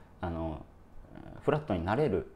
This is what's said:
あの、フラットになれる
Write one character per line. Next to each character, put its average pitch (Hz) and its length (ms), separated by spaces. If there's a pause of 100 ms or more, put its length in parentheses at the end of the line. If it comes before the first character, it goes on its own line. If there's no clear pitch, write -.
(220)
あ 90 80
の、 80 340 (760)
フ 131 100
ラ 151 80
ッ - 40
ト 107 100
に 85 100
な 95 120
れ 147 120
る 90 280